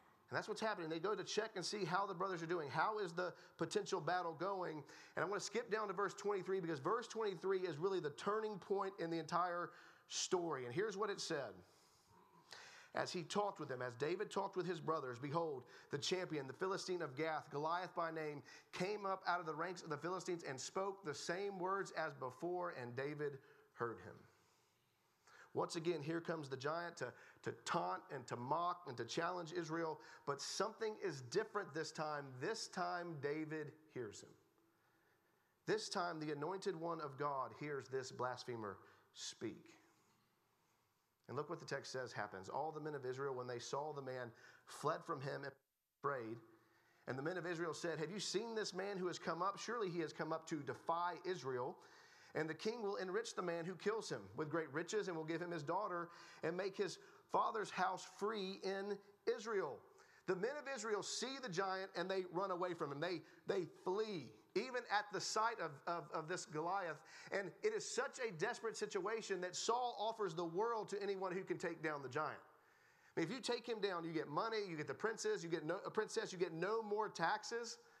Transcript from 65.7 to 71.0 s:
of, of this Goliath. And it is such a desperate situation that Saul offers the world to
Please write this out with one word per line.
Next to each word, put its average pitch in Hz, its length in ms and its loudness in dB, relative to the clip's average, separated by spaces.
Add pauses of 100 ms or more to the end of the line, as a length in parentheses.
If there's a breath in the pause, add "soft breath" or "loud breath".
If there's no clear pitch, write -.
of, 170 240 0
of 160 160 0
this 180 180 0
Goliath. 165 540 0 (320 loud breath)
And 190 180 0 (140)
it 214 80 6
is 208 120 0
such 262 360 0
a 233 100 2
desperate 208 460 0
situation 202 640 0
that 180 160 -2
Saul 240 420 2
offers 214 340 2
the 175 120 0
world 208 460 2
to 202 120 -2